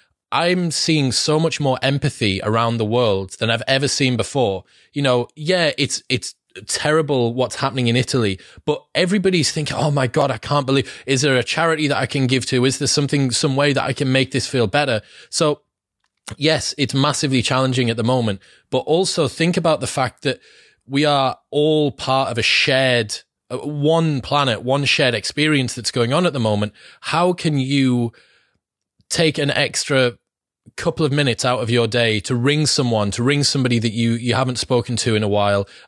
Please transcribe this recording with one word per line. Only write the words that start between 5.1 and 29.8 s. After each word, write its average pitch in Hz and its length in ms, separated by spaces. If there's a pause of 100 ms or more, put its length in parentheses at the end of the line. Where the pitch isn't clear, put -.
yeah, 160 400
it's, - 320
it's - 260 (320)
terrible 143 680
what's 123 220
happening 131 320
in 117 80
Italy, 117 440 (260)
but - 180 (100)
everybody's 185 580
thinking, 151 260
"Oh 147 120
my 139 180
God, 139 240
I 110 60
can't 143 280
believe, 135 260 (140)
is 131 160
there 139 160
a 120 60
charity 156 440
that 139 100
I 120 100
can 135 200
give 123 200
to? 127 180
Is 135 120
there 139 100
something, 139 440
some 135 240
way 143 160
that 131 120
I 135 100
can 135 180
make 131 200
this 131 160
feel 120 200
better?" 131 340 (280)
So 151 320 (760)
yes, 151 400
it's 139 160
massively 135 480
challenging 131 480
at 113 80
the 117 60
moment, 113 360 (300)
but 131 100
also 170 480
think 170 300
about 165 240
the 127 60
fact - 360
that 131 160 (480)
we 139 180
are 139 320 (140)
all 151 400
part 131 400
of 117 60
a 120 40
shared, 127 760 (300)
uh, 127 80
one 151 640
planet, 135 420
one 135 220
shared 127 280
experience 139 600
that's - 180
going 120 220
on 175 120
at 165 80
the 139 60
moment. 107 320 (300)
How 175 320
can 160 240
you 131 560 (960)
take 160 280
an 143 140
extra 131 680 (600)